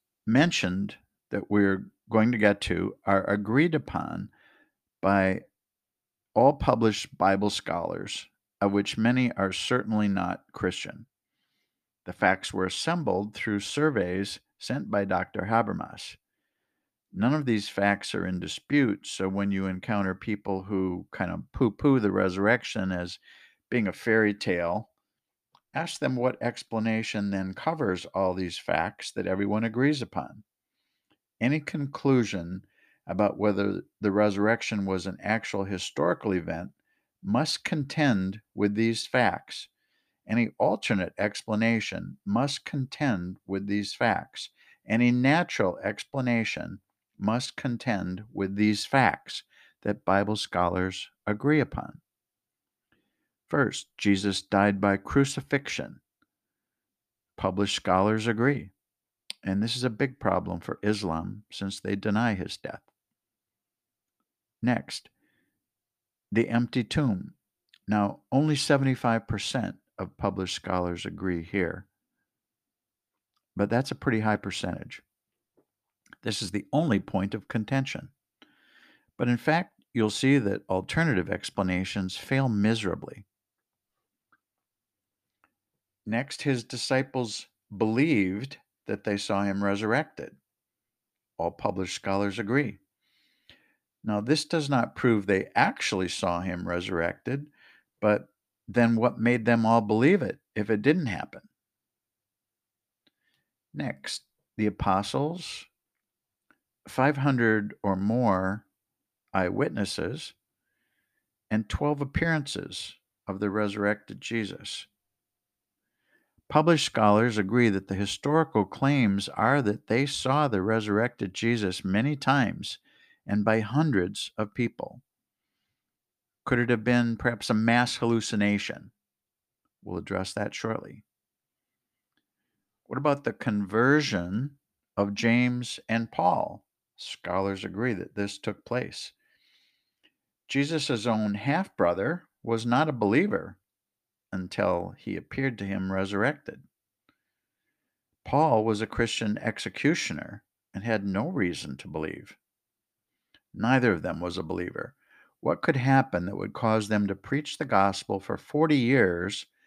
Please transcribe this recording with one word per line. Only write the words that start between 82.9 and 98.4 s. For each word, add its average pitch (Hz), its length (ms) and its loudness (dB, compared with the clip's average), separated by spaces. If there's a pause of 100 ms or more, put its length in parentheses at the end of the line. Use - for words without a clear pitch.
Next, 120 340 -4
his 127 220 0
disciples 127 800 -4 (320)
believed 110 800 2 (300)
that 107 160 -6
they 104 120 0
saw 101 280 -2
him 101 200 -2
resurrected. 107 720 -2 (1040)
All 82 140 -2
published 95 420 -4
scholars 98 460 -2
agree. 113 400 -2 (1200)
Now, 104 180 0
this 143 220 0
does 147 280 -2
not 120 240 0
prove 107 320 2
they 98 280 0
actually 101 540 0
saw 87 320 -2
him 90 260 -4
resurrected, 90 800 -2 (560)
but 104 280 2 (360)